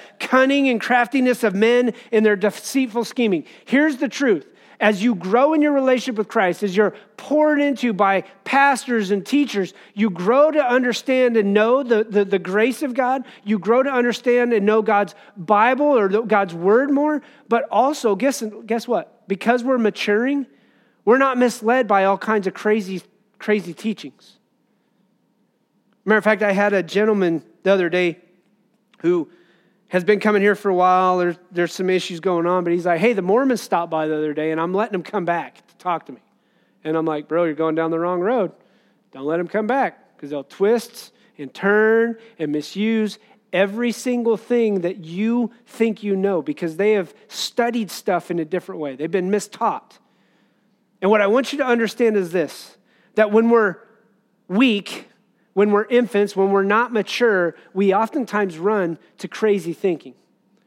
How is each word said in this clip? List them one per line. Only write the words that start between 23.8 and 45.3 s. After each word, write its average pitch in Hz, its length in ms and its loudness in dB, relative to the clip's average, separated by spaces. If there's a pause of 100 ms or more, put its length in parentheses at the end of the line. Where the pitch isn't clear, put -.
Matter 214 140 2
of - 40 -10
fact, 214 180 2
I 202 120 0
had 202 180 2
a 196 100 0
gentleman 185 600 0 (200)
the 190 100 2
other 180 160 0
day 175 300 -2 (800)
who 170 280 0 (640)
has 180 140 -2
been 202 160 2
coming 208 200 2
here 202 140 4
for 196 160 -4
a 185 60 0
while. 185 420 4
There's, 175 220 -2 (120)
there's 175 220 -2
some 185 160 -4
issues 180 300 -2
going 170 260 0
on, 180 180 0
but 170 80 -2
he's 175 140 0
like, 175 140 0
"Hey, 233 140 2
the 196 100 -2
Mormons 233 360 2
stopped 170 300 -2
by 160 160 -2
the 156 100 -2
other 151 200 -4
day, 156 160 -2
and 160 100 -2
I'm 175 100 -4
letting 214 200 -2
them 180 100 -4
come 180 240 -6
back 165 420 -6
to - 100 -20
talk 175 280 -6
to 139 60 -20
me." 123 100 -20 (640)
And 156 120 -4
I'm 160 120 -2
like, 151 200 -6
"Bro, 170 180 0
you're 156 100 -2
going 160 180 -2
down 165 160 -2
the 165 80 -4
wrong 175 220 -2
road. 202 320 -2 (600)
Don't 135 120 -12
let 160 120 -4
them 175 100 -4
come 214 180 -4
back, 240 500 -4
'cause 143 140 -18
they'll 143 140 -8
twist - 680 -4 (280)
and 139 120 -12
turn 220 640 2 (200)
and 151 140 -6
misuse 208 640 -2 (340)
every 208 400 -2
single 233 460 -2
thing 220 440 0
that 175 220 -6
you 214 460 -2 (160)